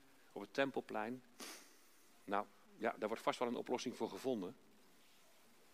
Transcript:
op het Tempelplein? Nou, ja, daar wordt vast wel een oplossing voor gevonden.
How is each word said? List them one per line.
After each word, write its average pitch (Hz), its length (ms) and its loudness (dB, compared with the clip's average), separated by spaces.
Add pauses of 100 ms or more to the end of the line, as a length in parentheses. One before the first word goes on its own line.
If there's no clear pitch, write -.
(320)
op 101 100 -6
het 101 120 -12
Tempelplein? 123 720 0 (1000)
Nou, 101 220 2 (320)
ja, 113 200 0
daar 117 100 0
wordt 110 160 -2
vast 139 160 2
wel 123 80 4
een 117 80 2
oplossing 113 400 0
voor 110 140 0
gevonden. 98 460 -2 (1200)